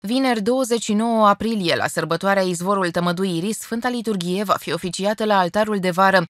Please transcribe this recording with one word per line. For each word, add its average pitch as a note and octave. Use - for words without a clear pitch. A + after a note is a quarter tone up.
Vineri, B3
douăzeci A#3
și G#3+
nouă A3
aprilie, G3+
la A2
sărbătoarea E3+
Izvorul F3+
Tămăduirii, F3+
Sfânta A#3
Liturghie G#3
va F#3+
fi -
oficiată F#3+
la G#3
altarul G#3
de F3+
vară. F#3+